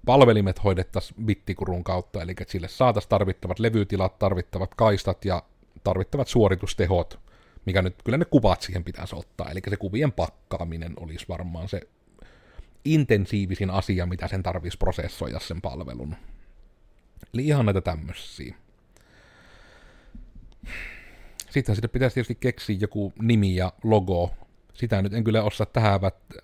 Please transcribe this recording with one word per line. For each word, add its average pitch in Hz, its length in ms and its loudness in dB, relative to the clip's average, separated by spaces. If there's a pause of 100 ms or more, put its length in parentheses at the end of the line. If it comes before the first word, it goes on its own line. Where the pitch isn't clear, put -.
Palvelimet 113 580 6
hoidettaisiin 95 600 -2
bittikurun 92 580 -4
kautta, 92 380 -4
eli 87 100 -8
että 92 200 -10
sille 85 160 -6
saataisiin 123 420 2
tarvittavat 95 500 0
levytilat, 101 600 0
tarvittavat 92 560 -2
kaistat 101 500 2
ja 90 180 -2 (400)
tarvittavat 98 440 0
suoritustehot, 95 920 2 (460)
mikä 95 160 2
nyt 90 220 -2
kyllä 120 140 0
ne 170 80 2
kuvat 107 360 4
siihen 90 220 -6
pitäisi - 320 -10
ottaa, - 360 -10
eli 92 80 -6 (100)
se 101 80 -2
kuvien 113 340 -2
pakkaaminen 82 880 -6
olisi 82 300 -14
varmaan 87 400 -8
se 95 120 -6 (1040)
intensiivisin 101 840 2
asia, 92 360 0
mitä 90 220 -6
sen 95 160 -4
tarvitsisi 90 340 -6
prosessoida 85 600 -4
sen 87 220 -8
palvelun. 64 540 -10 (1160)
Eli 131 140 -2
ihan 139 180 4
näitä 95 160 2
tämmösiä. 78 720 -8 (3000)
Sittenhän 123 260 0
sille 110 120 -4
pitäisi 127 260 0
tietysti 123 220 -4
keksiä 113 440 -2
joku 104 420 -2
nimi 107 340 4
ja 92 180 -2 (100)
logo. 92 480 2 (420)
Sitä 110 280 0
nyt 98 120 0
en 113 100 0
kyllä 110 200 4
osaa 107 220 0
tähän 101 360 4
vät-, - 420 -4